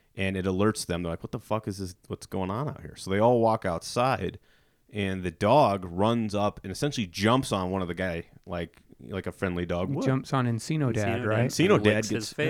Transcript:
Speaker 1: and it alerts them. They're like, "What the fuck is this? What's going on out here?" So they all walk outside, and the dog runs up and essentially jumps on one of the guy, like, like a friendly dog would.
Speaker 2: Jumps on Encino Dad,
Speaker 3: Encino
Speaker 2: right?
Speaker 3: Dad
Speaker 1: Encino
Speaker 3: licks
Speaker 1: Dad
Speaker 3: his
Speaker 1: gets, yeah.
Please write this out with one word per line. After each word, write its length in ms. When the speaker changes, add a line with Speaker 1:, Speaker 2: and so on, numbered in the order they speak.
Speaker 1:
and 220
it 80
alerts 400
them. 160
They're 120
like, 100
"What 80
the 80
fuck 280
is 120
this? 160
What's 220
going 240
on 180
out 120
here?" 140
So 140
they 100
all 220
walk 240
outside, 720
and 300
the 80
dog 580
runs 460
up 280
and 80
essentially 360
jumps 440
on 200
one 100
of 60
the 80
guy, 300
like, 380
like 260
a 60
friendly 340
dog 240
would. 160
Speaker 2:
Jumps 260
on 140
Encino 480
Dad, 280
Speaker 3:
Encino 40
Speaker 2:
right? 120
Speaker 3:
Dad 120
Speaker 1:
Encino 220
Speaker 3:
licks 120
Speaker 1:
Dad 120
Speaker 3:
his 140
Speaker 1:
gets, 280
yeah. 120